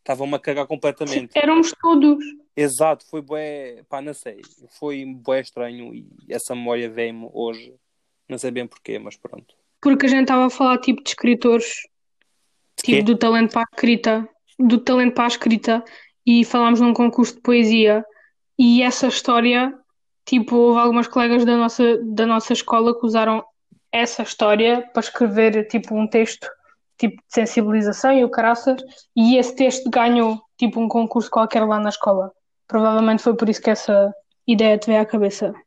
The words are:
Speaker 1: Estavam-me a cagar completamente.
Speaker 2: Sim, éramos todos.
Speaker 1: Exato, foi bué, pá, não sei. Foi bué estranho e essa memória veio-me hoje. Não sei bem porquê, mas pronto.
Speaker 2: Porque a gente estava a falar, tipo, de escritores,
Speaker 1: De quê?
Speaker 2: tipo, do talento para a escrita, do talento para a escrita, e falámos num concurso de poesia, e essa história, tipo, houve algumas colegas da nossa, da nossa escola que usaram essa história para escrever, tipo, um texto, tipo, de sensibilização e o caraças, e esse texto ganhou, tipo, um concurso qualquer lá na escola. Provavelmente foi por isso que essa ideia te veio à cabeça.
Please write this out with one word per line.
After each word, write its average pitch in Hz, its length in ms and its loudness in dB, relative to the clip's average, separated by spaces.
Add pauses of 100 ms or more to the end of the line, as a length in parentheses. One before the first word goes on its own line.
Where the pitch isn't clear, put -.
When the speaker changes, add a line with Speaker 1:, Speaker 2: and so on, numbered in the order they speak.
Speaker 1:
Estavam-me 139 340 -6
a 139 40 -4
cagar 143 280 -6
completamente. 143 640 -6
Speaker 2:
Sim, - 60 -2
éramos 320 420 2
todos. 294 440 2 (320)
Speaker 1:
Exato, 147 500 -2
foi 156 160 -12
bué, 143 640 -12
pá, 139 140 -12
não 147 100 -12
sei. 110 300 -18 (280)
Foi 143 340 -10
bué 131 360 -6
estranho 120 540 -14
e 117 120 -18 (220)
essa 120 260 -10
memória 120 360 -6
veio-me 113 420 -10
hoje. 117 420 -10 (540)
Não 131 80 -12
sei 127 140 -8
bem 123 160 -10
porquê, - 320 -14
mas 107 180 -18
pronto. - 380 -20 (260)
Speaker 2:
Porque 277 260 2
a - 20 4
gente 262 140 2
estava 254 240 2
a 247 40 0
falar, 254 280 0
tipo, 247 240 -2
de - 80 -10
escritores, 233 560 0 (1120)
Speaker 1:
De - 40 -12
quê? 247 140 0
Speaker 2:
tipo, 208 100 2
do 233 120 2
talento 226 340 2
para 233 100 -2
a 226 100 -6
escrita, 226 560 0 (300)
do 247 200 4
talento 254 360 0
para 247 100 0
a 240 40 0
escrita, 226 560 -2 (420)
e 233 180 6
falámos 233 360 2
num 240 140 4
concurso 240 420 0
de - 40 -20
poesia, 220 640 4 (540)
e 240 240 6
essa 247 260 0
história, 240 640 0 (520)
tipo, 240 320 0
houve 240 240 4
algumas 240 280 2
colegas 240 360 2
da 240 120 2
nossa, 233 480 2
da 220 220 -2
nossa 226 260 0
escola 233 460 0
que 240 60 -8
usaram 220 400 0 (460)
essa 233 320 -4
história 226 680 0
para 233 80 -2
escrever, 220 680 0
tipo, 214 300 -6
um 214 100 -2
texto, - 420 -2 (480)
tipo, 202 200 -2
de - 60 -20 (120)
sensibilização 214 800 0
e 262 120 4
o 240 60 -2
caraças, 233 500 -2 (360)
e 233 200 4
esse 254 200 0
texto 254 340 0
ganhou, 233 500 0 (160)
tipo, 233 240 -2
um 226 60 0
concurso 226 420 -2
qualquer 220 360 0
lá 214 160 -2
na 208 80 -2
escola. 196 420 -2 (380)
Provavelmente 220 540 0
foi 233 140 0
por 233 120 -2
isso 220 120 -2
que 233 100 0
essa 202 420 2 (340)
ideia 214 320 2
te 214 80 -8
veio 214 140 2
à 214 40 2
cabeça. 208 480 -2 (140)